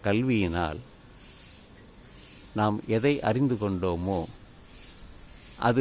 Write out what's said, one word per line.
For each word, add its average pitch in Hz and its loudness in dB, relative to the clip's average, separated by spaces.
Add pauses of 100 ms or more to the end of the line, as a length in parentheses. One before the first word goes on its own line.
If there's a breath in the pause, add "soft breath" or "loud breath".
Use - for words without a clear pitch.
கல்வியினால் 98 2 (1800)
நாம் 107 4 (200)
எதை 143 4 (140)
அறிந்து 123 4
கொண்டோமோ 92 0 (1500)
அது 120 4